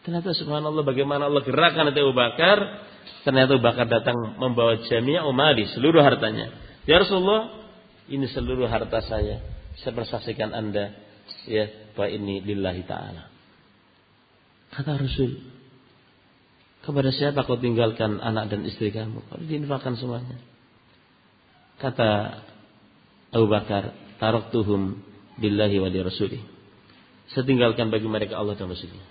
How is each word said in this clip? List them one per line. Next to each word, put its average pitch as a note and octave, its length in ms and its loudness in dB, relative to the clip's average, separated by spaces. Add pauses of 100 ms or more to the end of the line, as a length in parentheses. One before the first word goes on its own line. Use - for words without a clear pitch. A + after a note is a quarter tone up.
Ternyata E3+ 320 -4
subhanallah D3+ 480 -2
bagaimana C#3+ 480 0
Allah C#3+ 160 2
gerakkan D3+ 480 4
hati D3 80 2
Abu C3+ 160 4
Bakar. E3+ 720 2 (360)
Ternyata C3 280 6
Abu B2 120 4
Bakar A#2+ 200 4
datang A#2 320 2 (240)
membawa A#2 400 2
jami'a C#3 480 0
umali, B2+ 480 4
seluruh D#3 240 6
hartanya. A#2 560 2 (320)
"Ya F3 160 8
Rasulullah, G3 640 0 (400)
ini C#3 240 -4
seluruh B2+ 320 -2
harta A2 400 -2
saya. A2 400 -4 (360)
Saya B2+ 160 -6
persaksikan A2+ 560 -6
Anda, G#2 400 -4 (560)
ya, G#2+ 200 0 (280)
bahwa G2+ 160 -2
ini G2 320 -6
lillahi F#2+ 400 -4
ta'ala." - 440 -12 (1400)
Kata C#3 280 -4
Rasul, C3 400 -2 (1400)
"Kepada C#3 280 0
siapa C#3+ 320 0
kau B2 160 -2
tinggalkan A2+ 600 0
anak A2 320 -4
dan G#2 120 -4
istri G#2+ 280 -4
kamu?" A2 360 -8
Kalau - 160 -12
diinfakkan C#3+ 520 -4
semuanya. B2 400 -8 (1400)
Kata A2 600 0 (920)
Abu A2+ 160 6
Bakar, G#2 480 0 (240)
"Taraktuhum G#2+ 800 0 (400)
billahi G#2 400 2
wa F#2 80 0
li F#2 160 -2
rasulih." G2+ 400 -4 (840)
Saya C3 160 -2
tinggalkan A#2 480 2
bagi A2 160 -2
mereka G#2+ 320 -4
Allah G#2 160 -4
dan F#2+ 80 -8
Rasulnya. F2+ 440 -12